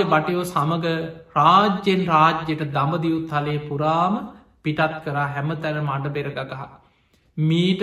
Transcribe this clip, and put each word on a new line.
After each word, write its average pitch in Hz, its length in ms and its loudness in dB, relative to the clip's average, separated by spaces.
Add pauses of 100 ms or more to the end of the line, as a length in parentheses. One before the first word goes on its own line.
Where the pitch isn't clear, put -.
භටයෝ 170 400 0
සමග 165 400 -2 (480)
රාජ්‍යෙන් 190 720 4
රාජ්‍යයට 160 640 2
දඹදිව් 156 560 0
තලය 147 360 -2
පුරාම 156 540 0 (440)
පිටත් 156 400 -2
කරා 143 280 -2
හැමතැනම 151 640 -4
අඩබෙර 139 420 -4
ගගහ. 135 320 -10 (760)
මීට 170 460 2